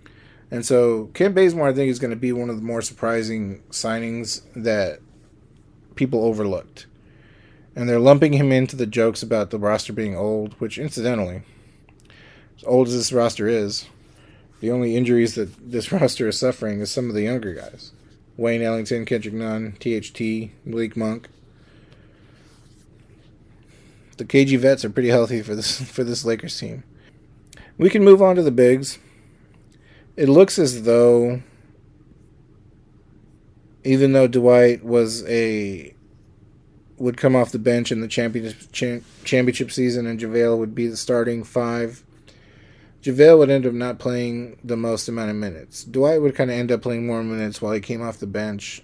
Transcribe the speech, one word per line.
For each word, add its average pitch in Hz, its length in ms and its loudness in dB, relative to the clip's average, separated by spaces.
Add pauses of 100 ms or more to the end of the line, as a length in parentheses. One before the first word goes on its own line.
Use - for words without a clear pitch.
(520)
And 120 120 -8
so 117 520 2
Kent 196 180 2
Bazemore, 170 360 2
I 131 40 0
think, 135 160 0
is 123 80 -2
gonna 123 180 -6
be 123 180 -4
one 120 180 -6
of 110 60 -8
the 107 40 -10
more 113 220 -6
surprising 110 880 -6
signings 113 720 -8 (120)
that 107 440 -2 (960)
people 127 280 -2
overlooked. 107 600 -4 (880)
And 120 140 -6
they're 120 100 2
lumping 143 340 6
him 139 180 2
into 131 240 0
the 123 100 -4
jokes 113 380 0
about 107 260 -2
the 110 80 -8
roster 107 360 -2
being 104 220 -6
old, 107 380 -4
which, 110 240 -10
incidentally, 113 640 -4 (1160)
as - 80 -20
old 127 220 4
as 120 60 -4
this 120 180 -4
roster 117 360 0
is, 107 400 -4 (720)
the 113 120 -4
only 120 240 -2
injuries 120 400 2
that 107 360 -10
this 117 200 -6
<laughs> - 0 -
roster 131 360 0
is 104 120 -4
suffering 110 400 -4
is 104 120 -8
some 123 180 -4
of 104 60 -6
the 104 80 -2
younger 110 300 -4
guys. - 380 -18 (460)
Wayne 117 240 -2
Ellington, 113 440 -4
Kendrick 107 280 -4
Nunn, 110 460 -8
T 117 140 -4
H 104 200 -8
T, 110 380 -6 (140)
Malik 113 300 -6
Monk. 113 340 -6 (3000)
The 117 80 -10
K 139 200 4
G 135 100 0
vets 127 300 2
are 107 40 -4
pretty 123 200 -2
healthy 117 320 2
for 104 140 -8
this, 110 260 -6
<laughs> 127 100 -14
for 131 120 -4
this 120 220 -6
Lakers 113 320 -6
team. 110 260 -12 (920)
We 185 120 4
can 208 140 2
move 196 180 10
on 185 140 6
to 175 80 2
the 143 80 2
bigs. 127 480 2 (1160)
It 143 140 2
looks 185 300 6
as 123 240 0
though, 120 580 4 (2500)
even 135 300 4
though 131 140 6
Dwight 120 560 6
was 117 440 0
a, 107 680 -4 (1000)
would 123 200 -4
come 131 180 2
off 123 160 2
the 120 80 -6
bench 120 320 0
in 113 100 -4
the 113 60 -8
championship, 113 640 -6
cha-, 120 280 -6 (240)
championship 127 480 0
season 123 340 -2
and 113 140 -6
JaVale 117 380 0
would 113 180 -4
be 120 100 -2
the 113 120 -6
starting 117 460 -2
five, 117 600 -6 (960)
JaVale 151 380 8
would 139 100 6
end 135 160 2
up 120 80 -2
not 123 240 -6
playing 120 640 -8
the 117 140 -6
most 113 320 -4
amount 113 220 -6
of 107 40 -6
minutes. 90 480 -10
Dwight 143 380 0
would 143 140 0
kinda 127 180 -2
end 120 180 -2
up 117 120 -2
playing 117 240 -4
more 113 160 -4
minutes 110 360 -6
while 107 140 -4
he 104 80 -4
came 117 220 -8
off 113 160 -10
the 107 80 -10
bench, 104 560 -8